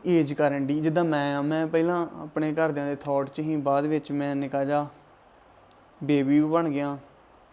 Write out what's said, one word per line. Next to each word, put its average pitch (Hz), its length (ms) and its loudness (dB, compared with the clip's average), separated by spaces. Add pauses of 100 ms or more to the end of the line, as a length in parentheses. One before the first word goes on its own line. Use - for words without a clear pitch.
ਏਜ 160 280 4
ਕਰਨ 139 340 0
ਡਈ। 147 120 0
ਜਿੱਦਾਂ 160 240 2
ਮੈਂ 143 340 0
ਆ, 143 40 -2
ਮੈਂ 160 260 -2
ਪਹਿਲਾਂ 165 400 0 (140)
ਆਪਣੇ 156 320 -4
ਘਰਦਿਆਂ 147 320 0
ਦੇ 143 100 -4
ਥਾਟ 139 340 -2
'ਚ 156 120 -10
ਸੀ, 156 140 -2
ਬਾਅਦ 143 300 0
ਵਿੱਚ 151 260 -2
ਮੈਂ 143 240 -2
ਨਿੱਕਾ 139 300 -2
ਜਿਹਾ 147 220 0 (1160)
ਬੇਬੀ 143 360 4
ਵੀ 156 100 2
ਬਣ 165 200 2
ਗਿਆ, 143 280 -4 (560)